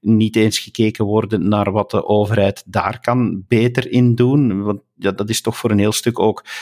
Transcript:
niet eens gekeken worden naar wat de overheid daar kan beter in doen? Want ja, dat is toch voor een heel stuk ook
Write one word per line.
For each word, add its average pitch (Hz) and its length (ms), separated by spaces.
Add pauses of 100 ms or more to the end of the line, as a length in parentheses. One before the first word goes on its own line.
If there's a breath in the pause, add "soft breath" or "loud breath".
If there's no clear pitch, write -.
niet 110 340
eens 113 240
gekeken 110 460
worden 101 420
naar 104 240
wat 101 200
de 107 140
overheid 101 600
daar 98 340
kan 113 480
beter 120 440
in 123 240
doen? 123 480
Want 104 160 (160)
ja, 95 160
dat 104 180
is 110 120
toch - 160
voor 117 140
een 104 80
heel 104 120
stuk 113 280
ook 104 260 (160 loud breath)